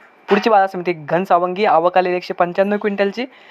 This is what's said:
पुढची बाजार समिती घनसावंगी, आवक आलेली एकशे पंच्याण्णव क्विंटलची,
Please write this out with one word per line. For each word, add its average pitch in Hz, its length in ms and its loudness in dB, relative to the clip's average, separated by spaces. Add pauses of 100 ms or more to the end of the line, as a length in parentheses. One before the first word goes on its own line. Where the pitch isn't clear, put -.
(300)
पुढची 208 200 2
बाजार 196 180 4
समिती 180 260 -6
घनसावंगी, 180 720 0
आवक 170 320 2
आलेली 185 180 2
एकशे 180 180 -6
पंच्याण्णव 196 440 0
क्विंटलची, 202 480 -4 (260)